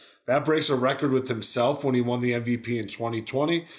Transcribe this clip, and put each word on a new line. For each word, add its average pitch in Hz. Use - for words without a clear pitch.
That 139
breaks 156
a 139
record 127
with 131
himself 123
when 131
he 123
won 123
the 123
M 120
V 120
P 117
in 101
twenty 117
twenty 156